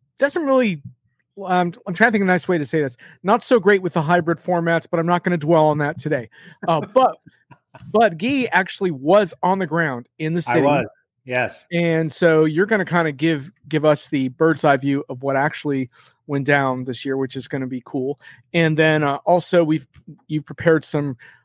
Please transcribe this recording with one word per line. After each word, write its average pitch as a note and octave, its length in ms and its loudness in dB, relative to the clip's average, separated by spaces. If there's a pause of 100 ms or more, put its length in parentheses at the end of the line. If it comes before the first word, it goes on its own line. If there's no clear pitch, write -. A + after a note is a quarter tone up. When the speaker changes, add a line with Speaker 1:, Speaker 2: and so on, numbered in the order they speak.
(180)
Speaker 1:
doesn't C#4+ 260 -2
really, B3 380 0 (600)
um, F3+ 300 0 (140)
I'm F#3 80 -6
trying A3 140 4
to A#3 40 0
think G#3 100 0
of F#3+ 60 2
a F#3 40 2
nice F3+ 140 0
way F3+ 120 0
to C#3+ 80 -4
say D#3+ 160 -2
this. C3 160 -6 (240)
Not G3+ 200 0
so B3 160 2
great G3 220 4
with F3+ 140 -4
the E3 80 0
hybrid E3 360 0
formats, E3+ 520 -2
but E3 100 -2
I'm E3 60 -2
not F3 180 0
gonna F3 140 0
dwell D#3 260 4
on D3+ 140 2
that D3 200 -4
today. B2+ 300 -4 (400)
Uh, E3 120 2
Speaker 2:
<laughs> - 140 -8
Speaker 1:
but, B3 220 4 (760)
but G#3 280 2
Guy B3+ 340 -2
actually F#3 380 -2
was E3 420 2 (100)
on F#3 160 0
the F#3+ 80 -2
ground C#3+ 420 -4 (100)
in D#3 160 -4
the E3+ 120 -4
Speaker 2:
I - 60 -2
Speaker 1:
city. D3+ 140 4
Speaker 2:
was, C#3 200 2 (380)
yes. B2 480 -4
Speaker 1:
And E3 400 0
so D#3+ 320 4
you're D#3+ 220 0
gonna G#3 180 0
kinda D#3+ 280 0
give, D3 380 -2 (160)
give D3 200 -2
us D3+ 220 2
the C3+ 200 -2
bird's D#3 340 0
eye C#3+ 140 4
view C#3 320 -2
of C3 140 -12
what C#3 120 -2
actually C#3 540 -2 (380)
went C#3 200 -4
down C3+ 380 0
this B2+ 180 -8
year, C3+ 140 -4
which C3+ 180 -6
is C3 140 -10
gonna C3+ 180 -6
be B2+ 200 -8
cool. C#3 340 -6 (320)
And D#3+ 240 2
then, D#3 260 4
uh, C#3+ 220 0
also F3 400 2
we've, D#3 220 -2 (420)
you've D3+ 160 -6
prepared D#3+ 400 0
some, C#3+ 320 -4 (280)